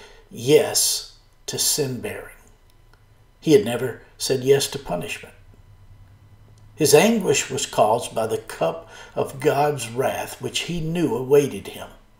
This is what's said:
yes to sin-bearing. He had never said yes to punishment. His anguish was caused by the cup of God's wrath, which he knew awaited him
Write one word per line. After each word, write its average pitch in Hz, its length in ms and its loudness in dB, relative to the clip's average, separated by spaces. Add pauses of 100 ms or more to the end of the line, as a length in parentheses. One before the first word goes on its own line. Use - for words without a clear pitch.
(320)
yes - 840 2 (280)
to - 140 -8
sin-bearing. - 800 -4 (1040)
He 160 100 2
had 123 140 8
never 123 360 -6 (160)
said - 280 -2
yes 139 220 4
to - 120 -8
punishment. - 560 -8 (1400)
His 139 200 2
anguish 180 560 4
was 127 160 -6
caused 113 500 0
by 113 120 -2
the 110 100 -4
cup - 520 -6 (240)
of 127 280 -6
God's 139 480 0
wrath, 123 520 -4
which 123 200 -4
he 175 180 -6
knew 160 360 -2
awaited 127 540 2
him - 200 -16 (300)